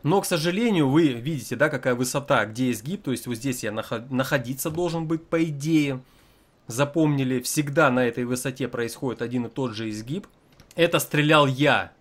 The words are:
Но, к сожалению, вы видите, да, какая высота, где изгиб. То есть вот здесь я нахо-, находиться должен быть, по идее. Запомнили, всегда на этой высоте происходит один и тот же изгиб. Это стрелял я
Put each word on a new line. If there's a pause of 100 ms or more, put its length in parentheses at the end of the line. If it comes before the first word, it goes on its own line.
Но,
к
сожалению,
вы
видите,
да,
какая
высота,
где
изгиб.
То
есть
вот
здесь
я
нахо-,
находиться
должен
быть,
по
идее. (680)
Запомнили,
всегда
на
этой
высоте
происходит
один
и
тот
же
изгиб. (480)
Это
стрелял
я